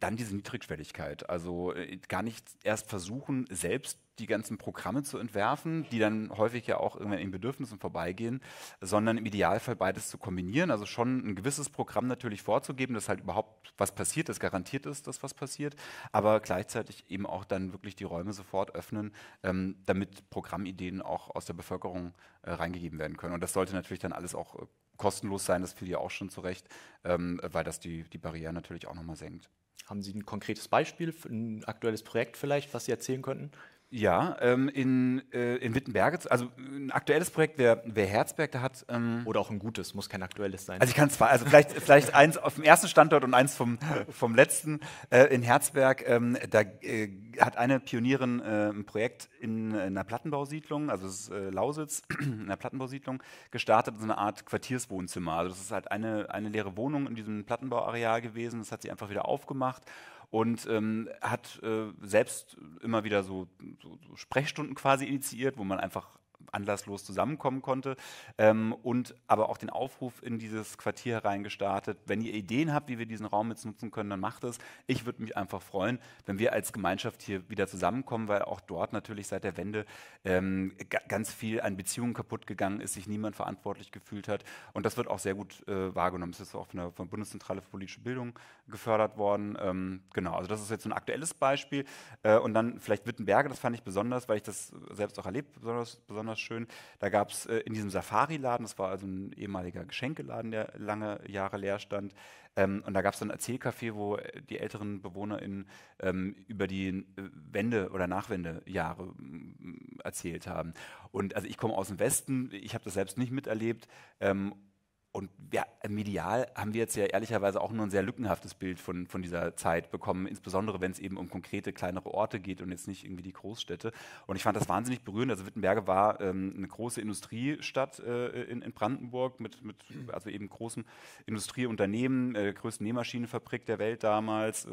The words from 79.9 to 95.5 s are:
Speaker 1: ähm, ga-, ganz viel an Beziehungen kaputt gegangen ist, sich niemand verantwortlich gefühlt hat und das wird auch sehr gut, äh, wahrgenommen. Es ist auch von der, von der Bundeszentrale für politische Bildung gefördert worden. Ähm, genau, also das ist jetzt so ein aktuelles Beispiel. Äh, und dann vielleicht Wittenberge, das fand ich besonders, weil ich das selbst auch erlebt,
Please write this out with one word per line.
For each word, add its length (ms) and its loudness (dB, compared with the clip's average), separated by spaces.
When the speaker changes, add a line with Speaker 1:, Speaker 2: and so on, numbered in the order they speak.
Speaker 1:
ähm, 520 2
ga-, 180 0
ganz 240 -2
viel 280 -4
an 160 0
Beziehungen 380 -4
kaputt 320 -8
gegangen 340 -2
ist, 140 -6
sich 140 -12
niemand 260 -4
verantwortlich 560 -6
gefühlt 380 -12
hat 160 -2
und 120 0
das 100 0
wird 120 -2
auch 100 0
sehr 160 0
gut, 320 -12
äh, 280 -2
wahrgenommen. 380 0
Es 80 -14
ist 140 -16
auch 140 -10
von 100 -10
der, 140 -6
von 140 -10
der 40 -14
Bundeszentrale 520 -8
für 80 -20
politische 300 -12
Bildung 380 -8
gefördert 480 2
worden. 440 0
Ähm, 420 -4
genau, 220 -2
also 140 -4
das 120 -4
ist 100 -8
jetzt 140 -6
so 40 -4
ein 40 -2
aktuelles 420 -4
Beispiel. 500 0
Äh, 160 10
und 160 2
dann 240 2
vielleicht 280 -2
Wittenberge, 420 4
das 100 -8
fand 160 0
ich 80 -12
besonders, 460 -2
weil 80 2
ich 60 -4
das 300 -10
selbst 280 -6
auch 80 -8
erlebt, 280 -6